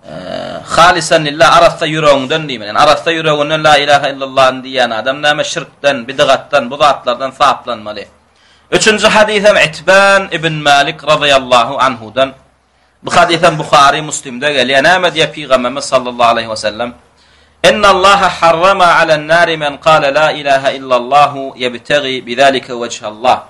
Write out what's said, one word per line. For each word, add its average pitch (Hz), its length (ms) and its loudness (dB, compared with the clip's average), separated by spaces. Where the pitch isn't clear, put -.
Ee, - 40 -20
halisan 165 580 2
lillah, 151 320 2
arasta 170 300 2
yüreğinden 151 560 0
diýmen. 120 240 -10
Yani 107 120 -4
arasta 147 320 2
yüreğinden 156 540 -2
la 151 120 6
ilahe 143 340 2
illallah 135 420 0
diýen 127 420 -4
adam 131 280 -4
näme 147 220 0
şirkden, 139 640 -4
bidgatdan, 135 640 0
bu 143 60 -10
zatlardan 131 540 -2
saplanmaly. 113 760 -4
Üçüncü 208 360 0
hadisem 208 500 2
Itban 190 760 2
ibn 160 200 -4
Malik 147 560 0
radıyallahu 135 680 2
anhudan. 123 540 -2
Bu - 140 -4
hadisem 165 420 2
Buhari, 147 440 2
Müslim'de 123 440 -8
gelýär. 135 360 0
Näme 180 260 2
diýär 156 240 -2
Peygamberimiz 131 520 -2
sallallahu 123 440 0
aleyhi 113 220 0
ve 110 60 -6
sellem? 110 380 -6
"İnna 208 180 0
Allaha 190 540 2
harrama 175 440 2
alen 156 420 0
nari 165 280 2
men 147 200 -6
qala 147 380 2
la 151 180 2
ilahe 139 440 -2
illallah 135 580 0
yebtagi 127 680 -6
bizalika 123 540 0
vejhallah." 117 680 -4